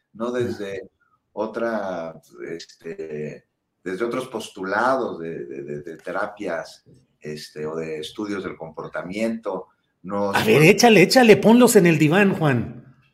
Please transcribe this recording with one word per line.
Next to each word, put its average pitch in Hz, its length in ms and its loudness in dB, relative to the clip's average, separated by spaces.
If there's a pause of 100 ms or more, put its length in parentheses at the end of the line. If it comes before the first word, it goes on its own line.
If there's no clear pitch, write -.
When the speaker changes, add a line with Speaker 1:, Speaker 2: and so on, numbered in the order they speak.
(140)
Speaker 1:
no 113 180 -8
desde 101 580 -6 (440)
otra, 101 880 -6 (240)
este, 78 1000 -12 (340)
desde 92 220 -6
otros 123 240 -6
postulados 104 880 -4
de, 82 280 -10
de, 67 180 -12
de, 73 180 -10
de 80 140 -16
terapias, 87 880 -8 (380)
este, 76 440 -12
o 78 80 -8
de 80 260 -8
estudios 98 440 -8
del 82 140 -10
comportamiento. 92 1120 -8 (340)
No 101 280 -4
Speaker 2:
A 113 120 0
Speaker 1:
sé. 110 80 2
Speaker 2:
ver, 151 120 6
échale, 208 380 6
échale, 214 360 6
ponlos 226 400 6
en 175 100 6
el 160 100 4
diván, 175 400 4
Juan. 131 600 -2 (160)